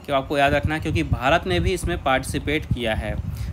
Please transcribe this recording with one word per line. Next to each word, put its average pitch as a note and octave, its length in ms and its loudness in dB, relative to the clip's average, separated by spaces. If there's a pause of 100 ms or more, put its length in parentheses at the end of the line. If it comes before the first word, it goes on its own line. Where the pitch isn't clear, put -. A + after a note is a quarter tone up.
क्यों C#3 140 0
आपको C#3+ 200 -2
याद C#3+ 160 4
रखना C#3+ 200 2
है? D#3 60 -2
क्योंकि D#3+ 220 0
भारत D3 440 2
ने F3 140 2
भी F#3 120 2
इसमें F3 300 -2
participate C#3 640 0
किया A2+ 280 0
है। G#2+ 220 -2 (360)